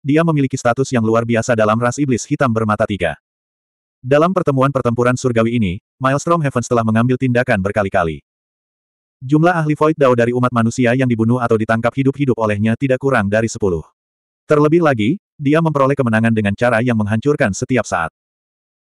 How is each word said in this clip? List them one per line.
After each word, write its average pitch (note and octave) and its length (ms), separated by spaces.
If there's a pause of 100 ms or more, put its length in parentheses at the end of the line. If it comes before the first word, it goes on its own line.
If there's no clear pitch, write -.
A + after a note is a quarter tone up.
dia C#3+ 200
memiliki D3 360
status B2 360
yang A#2+ 80
luar A2+ 240
biasa A2+ 320
dalam A2 240
ras A#2+ 160
iblis C3 320
hitam C#3 240
bermata A2 320
tiga. F2+ 320 (840)
Dalam D3+ 320
pertemuan C3+ 400
pertempuran A#2+ 400
surgawi A#2 480
ini, F2+ 120 (280)
Maelstrom C#3+ 400
Heavens C3 240
telah A#2 160
mengambil A#2 400
tindakan A#2+ 400
berkali-kali. F#2 640 (960)
Jumlah D#3 400
ahli D3+ 160
Void D#3 160
Dao B2+ 240
dari A#2+ 160
umat B2 160
manusia A#2 480
yang C3+ 80
dibunuh A#2 320
atau A#2 160
ditangkap A2+ 400
hidup-hidup C3+ 480
olehnya G#2+ 320
tidak C3 240
kurang B2+ 320
dari A2 160
sepuluh. F2+ 400 (640)
Terlebih D3+ 320
lagi, C#3 400 (160)
dia D3 240
memperoleh C#3+ 320
kemenangan A#2 400
dengan G2+ 240
cara A#2+ 240
yang B2 160
menghancurkan A2 560
setiap B2 320
saat. E2+ 240 (760)